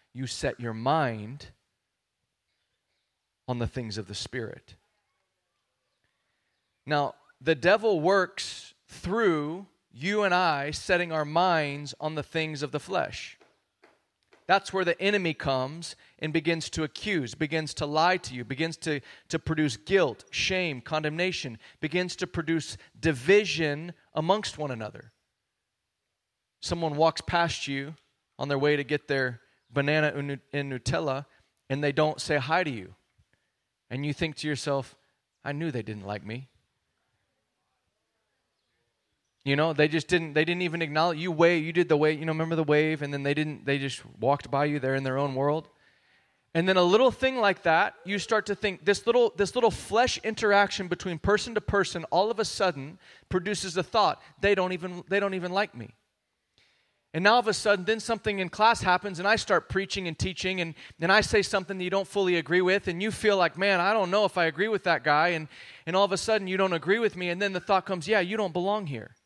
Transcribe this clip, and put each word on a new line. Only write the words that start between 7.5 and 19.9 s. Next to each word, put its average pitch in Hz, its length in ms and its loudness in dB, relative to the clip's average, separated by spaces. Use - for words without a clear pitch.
devil 190 460 4
works - 760 -2
through 175 800 -2
you 196 320 -2
and 185 100 2
I 156 380 0
setting 175 400 0
our 156 120 0
minds 147 760 0
on 156 160 -4
the 147 80 -6
things 156 400 -6
of 127 80 -8
the 147 80 -4
flesh. - 580 -6
That's 190 240 2
where 190 120 0
the 170 160 -2
enemy 185 340 0
comes 139 600 -6
and 156 140 -6
begins 160 380 -2
to 160 120 -4
accuse, 151 540 -4
begins 156 380 -4
to 156 120 -4
lie 160 300 2
to 131 180 -10
you, 123 100 -8
begins 143 340 -4
to, 147 220 -4
to 160 100 -2
produce 151 380 0
guilt, 170 560 0